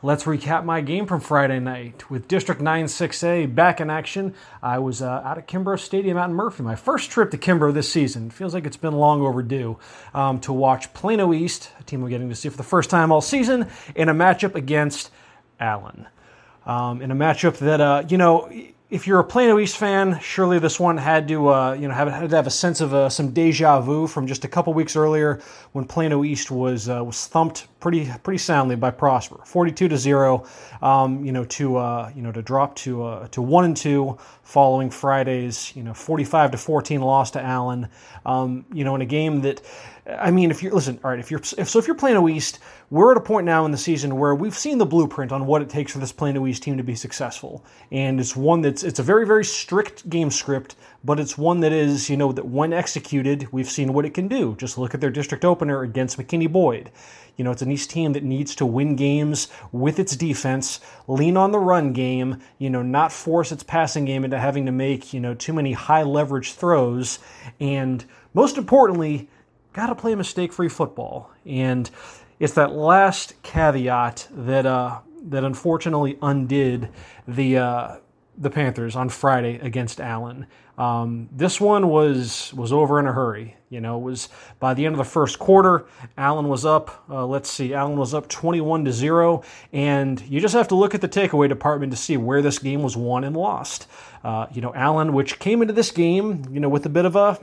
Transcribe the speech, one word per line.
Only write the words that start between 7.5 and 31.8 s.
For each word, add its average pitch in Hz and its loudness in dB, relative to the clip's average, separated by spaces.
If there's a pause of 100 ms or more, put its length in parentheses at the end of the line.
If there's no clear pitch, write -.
this 147 -2
season. 120 0
Feels 180 -8
like 175 -4
it's 147 -10
been 160 -4
long 147 4
overdue, 123 -2 (360)
um, 135 0
to 143 -6
watch 131 0
Plano 196 2
East, - -4
a - -20
team 131 -8
we're 123 -4
getting 123 -4
to 117 -6
see 147 -8
for 123 -10
the 139 -10
first 175 2
time 165 4
all 151 6
season, 247 0 (280)
in 160 2
a 156 4
matchup 185 4
against 147 -2 (500)
Allen. 107 -6 (560)
Um, 123 -4
in 131 -6
a 131 -2
matchup 156 2
that, 147 4
uh, 143 4
you 180 2
know, 170 6 (400)
if 185 -6
you're 190 6
a 175 6
Plano 233 4
East 208 0
fan, 196 0
surely 180 2
this 156 0
one 170 2
had 151 0
to, 151 2
uh, 131 4
you 143 -6
know, 131 -4
have, 143 0
had 147 -4
to 165 4
have 139 4
a 131 -2
sense 175 -2
of, 143 0
uh, 139 4
some 131 -2
deja 151 4
vu 147 0
from 151 -4
just 131 -6
a 135 -8
couple 170 -2
weeks 160 -2
earlier 156 2 (320)
when 135 -6
Plano 147 0
East 147 -4
was, 123 -2
uh, 123 -4
was 120 -8
thumped - -2 (140)
pretty, 165 -2 (140)
pretty 190 -4
soundly 131 0
by 123 0
Prosper, 131 0
forty-two 175 0
to 156 2
zero. 135 2 (360)
Um, 135 2
you 135 -4
know, 127 -2
to, 131 -2
uh, 120 -4